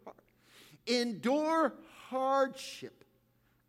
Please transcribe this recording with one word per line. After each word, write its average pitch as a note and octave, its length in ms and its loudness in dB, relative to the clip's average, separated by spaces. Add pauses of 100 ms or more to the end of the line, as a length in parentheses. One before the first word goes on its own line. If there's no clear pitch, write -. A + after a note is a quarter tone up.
har-, - 120 -18 (720)
endure B3 880 2 (340)
hardship C4+ 960 -2 (640)